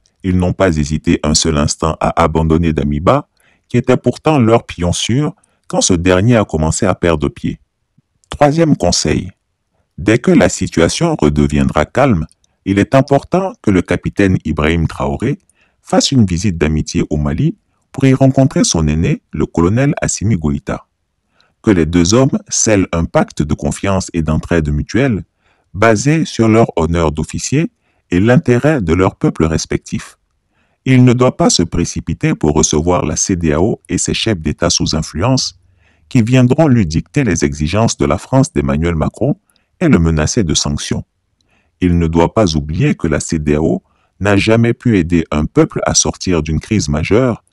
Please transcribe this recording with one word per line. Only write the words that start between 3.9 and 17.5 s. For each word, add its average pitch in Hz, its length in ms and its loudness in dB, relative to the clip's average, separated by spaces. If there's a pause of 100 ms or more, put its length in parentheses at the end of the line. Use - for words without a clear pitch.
pourtant 143 420 0
leur 113 260 2
pion 87 280 -4
sûr 147 400 -2 (340)
quand 269 140 -2
ce - 120 0
dernier 92 440 2
a 104 80 2
commencé 80 400 -2
à 92 100 0
perdre 76 340 0
pied. - 300 -8 (720)
Troisième 147 460 2
conseil. 95 540 -2 (680)
Dès 107 200 2
que - 140 0
la 175 180 4
situation 90 680 -2
redeviendra 73 680 0
calme, 117 400 0 (400)
il 95 140 0
est 98 160 0
important 139 680 0
que - 80 -2
le 92 120 2
capitaine 92 640 -2
Ibrahim 78 420 0
Traoré - 520 -4 (420)
fasse - 300 0
une 123 140 4
visite 92 320 -4
d'amitié 78 520 -2
au 76 80 -2
Mali 73 400 -2 (340)